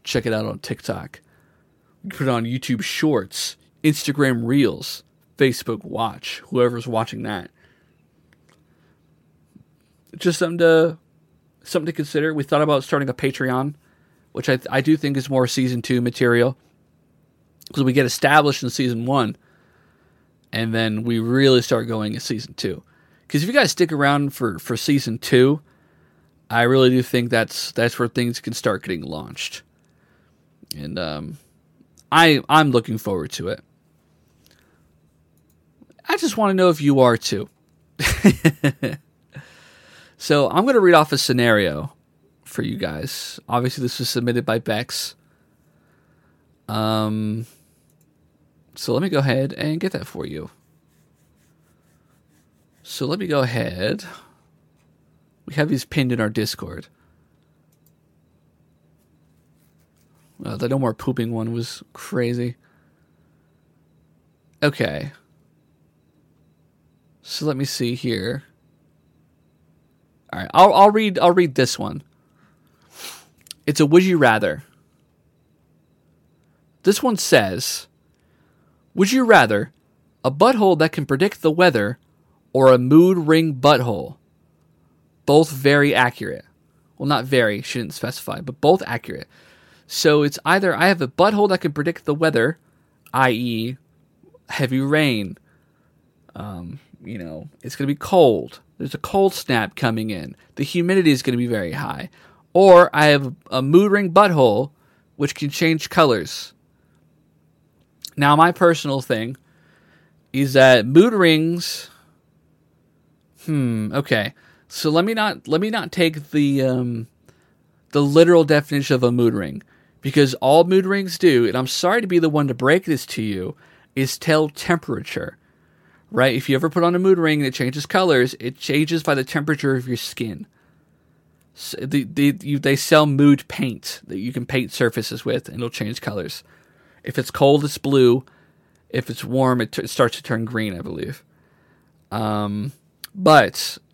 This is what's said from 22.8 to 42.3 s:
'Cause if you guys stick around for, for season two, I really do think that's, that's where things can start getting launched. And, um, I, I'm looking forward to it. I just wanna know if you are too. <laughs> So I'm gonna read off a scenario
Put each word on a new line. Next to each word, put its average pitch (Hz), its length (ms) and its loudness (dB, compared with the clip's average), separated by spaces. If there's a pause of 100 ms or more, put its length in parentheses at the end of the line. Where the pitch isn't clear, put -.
'Cause 143 160 -2
if 175 40 -4
you 233 60 -6
guys 254 180 2
stick 170 200 0
around 143 420 0
for, 104 240 -6
for 113 200 -6
season 131 420 -2
two, 135 400 4 (920)
I 117 120 0
really 127 280 4
do 127 140 2
think 120 260 -2
that's, - 440 -4
that's 120 260 -2
where 120 80 -2
things 120 320 -4
can - 140 -10
start 107 300 -4
getting 90 180 -8
launched. - 600 -14 (1120)
And, 76 240 -12
um, 78 400 -10 (720)
I, 156 380 6
I'm 151 240 4
looking 113 260 0
forward 90 360 -6
to 90 160 -10
it. 104 100 -8 (2500)
I - 80 0
just 330 220 -4
wanna 208 160 0
know 185 160 4
if 156 100 0
you 143 220 2
are 120 160 6
too. - 320 -8 (500)
<laughs> - 960 0 (1200)
So 143 300 2
I'm 185 160 0
gonna 254 140 4
read 180 160 6
off 151 160 4
a 143 60 0
scenario 104 760 0 (500)